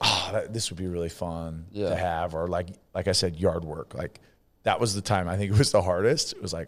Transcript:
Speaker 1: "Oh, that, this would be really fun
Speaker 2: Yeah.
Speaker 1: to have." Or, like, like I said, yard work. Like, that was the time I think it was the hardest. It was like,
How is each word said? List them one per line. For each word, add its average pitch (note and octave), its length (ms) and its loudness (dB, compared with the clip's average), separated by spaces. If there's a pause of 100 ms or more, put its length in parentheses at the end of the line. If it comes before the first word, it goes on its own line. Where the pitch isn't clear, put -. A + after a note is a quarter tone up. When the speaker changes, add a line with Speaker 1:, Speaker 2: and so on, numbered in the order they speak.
Speaker 1:
"Oh, G2 320 2
that, G#2+ 200 -2
this A2+ 160 -4
would E2+ 80 -10
be F#2 80 -4
really F2 240 -2
fun E2 640 -6
Speaker 2:
Yeah. G2+ 180 -2
Speaker 1:
to E2 60 0
have." E2+ 400 -2
Or, E2 120 -2
like, F2 200 -2 (260)
like F#2 140 -4
I F#2+ 60 6
said, F2 240 0
yard E2+ 280 2
work. D2+ 300 -10
Like, - 240 -8 (440)
that G2 160 2
was A2 140 2
the G2+ 80 -2
time F#2 260 2
I F2 100 -2
think G2+ 140 0
it G#2+ 60 4
was C3+ 140 6
the G#2 100 6
hardest. G2 520 2
It - 100 -18
was F2 100 -4
like, E2 140 -6